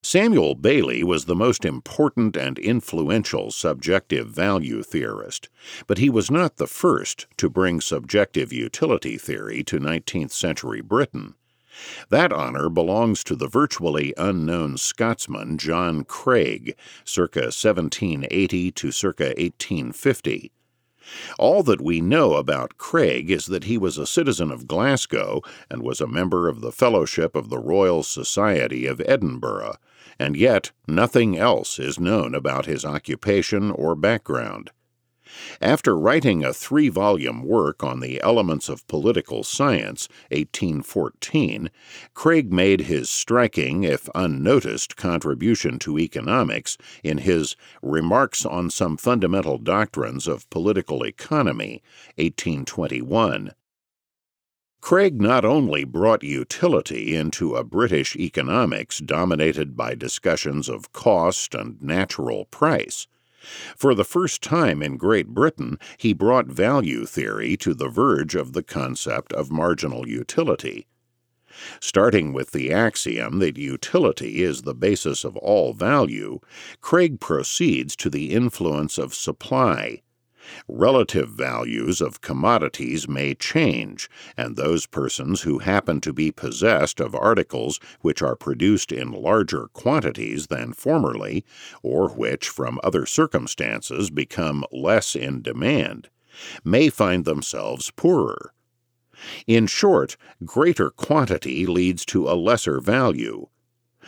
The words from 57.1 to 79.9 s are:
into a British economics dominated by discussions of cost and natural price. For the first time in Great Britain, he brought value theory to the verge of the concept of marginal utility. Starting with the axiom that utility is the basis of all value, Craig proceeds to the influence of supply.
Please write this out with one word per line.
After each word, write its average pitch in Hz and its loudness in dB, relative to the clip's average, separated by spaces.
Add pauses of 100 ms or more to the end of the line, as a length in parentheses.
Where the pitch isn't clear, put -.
into 78 -2
a 60 -2
British 87 0
economics 78 -2
dominated 78 0
by 60 -2
discussions 71 -2
of 57 -10
cost 92 2
and 117 -10
natural 110 -4
price. - -2 (720)
For 139 4
the 104 4
first - 0
time 123 0
in 69 -4
Great 95 2
Britain, 110 -2 (160)
he 110 2
brought 107 4
value 80 0
theory 57 -4
to - -2
the 67 -4
verge 80 0
of 65 -4
the 82 -4
concept 64 -6
of 71 -4
marginal 78 -2
utility. - -4 (920)
Starting 98 4
with 65 -6
the 69 -2
axiom 78 0
that 90 0
utility 71 0
is 71 -2
the 67 -6
basis 92 0
of - -8
all 85 2
value, 82 0 (420)
Craig 165 2
proceeds 73 0
to - -4
the 71 -4
influence 85 0
of 67 -4
supply. 80 -2 (640)